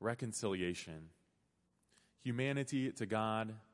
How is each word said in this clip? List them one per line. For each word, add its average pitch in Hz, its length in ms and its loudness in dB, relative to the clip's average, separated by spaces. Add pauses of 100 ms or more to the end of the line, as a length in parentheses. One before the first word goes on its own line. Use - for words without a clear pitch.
reconciliation, 92 1080 0 (1120)
humanity 131 680 2
to 113 140 -4
God, 110 480 2 (200)